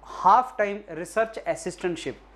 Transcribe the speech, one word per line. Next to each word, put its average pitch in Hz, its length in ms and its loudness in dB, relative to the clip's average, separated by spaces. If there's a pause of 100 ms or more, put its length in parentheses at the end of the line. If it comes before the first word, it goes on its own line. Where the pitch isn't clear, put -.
half-time 208 800 2 (160)
research 220 440 -2
assistantship, 165 680 -4 (220)